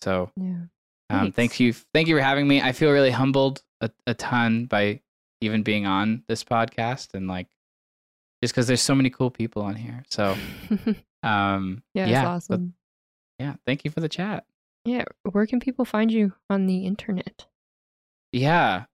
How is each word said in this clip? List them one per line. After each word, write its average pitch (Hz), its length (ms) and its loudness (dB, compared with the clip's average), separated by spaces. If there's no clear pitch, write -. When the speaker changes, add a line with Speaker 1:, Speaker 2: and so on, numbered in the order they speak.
Speaker 1:
So, 92 340 -2
Speaker 2:
Yeah. 185 100 -6
Speaker 1:
um, 95 220 0
Speaker 2:
Thanks. - 40 -14
Speaker 1:
thank 120 240 0
you, 120 120 4
thank 160 140 2
you 160 80 4
for 135 60 2
having 139 260 2
me. 139 120 4
I 131 120 0
feel 151 180 4
really 139 220 6
humbled 135 500 2
a, 117 100 -2
a 120 80 0
ton 117 520 0
by 104 340 0
even 110 220 0
being 104 240 0
on 104 420 0
this 113 160 -4
podcast, 117 720 -2
and, 95 140 -6
like, 90 180 -6
just 123 120 -2
'cause 123 120 2
there's 123 160 2
so 139 120 2
many 131 160 4
cool 127 200 -2
people 110 320 -6
on 101 140 -6
here. 117 340 -12
So, 98 260 0
Speaker 2:
<laughs> - 520 -4
Speaker 1:
um, 98 600 0
Speaker 2:
Yeah, 190 120 -2
that's 110 40 2
Speaker 1:
yeah, 127 140 4
but 170 40 0
Speaker 2:
awesome. 180 460 -4
Speaker 1:
yeah, 139 160 -6
thank 139 180 -2
you 147 60 -4
for 160 100 -4
the 160 80 -2
chat. 190 380 -4
Speaker 2:
Yeah, 240 200 -2
where 208 160 2
can 240 140 -2
people 254 240 -4
find 220 260 0
you 214 220 2
on 196 180 0
the 190 200 0
internet? - 600 -6
Speaker 1:
Yeah, 123 600 2